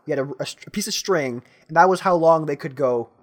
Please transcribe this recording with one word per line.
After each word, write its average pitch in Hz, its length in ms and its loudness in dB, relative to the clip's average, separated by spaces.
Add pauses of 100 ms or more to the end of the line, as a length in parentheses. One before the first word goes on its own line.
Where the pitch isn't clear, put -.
we 151 60 -6
had 139 80 -2
a, 139 100 -4 (100)
a 143 60 -4
str-, - 220 -14
a - 40 -18
piece - 160 -6
of 208 60 -6
string, 135 480 -2 (260)
and 156 80 -6
that 175 140 6
was 180 120 0
how 185 140 2
long 160 300 4
they 147 100 -4
could 139 200 -12
go 123 340 -2 (140)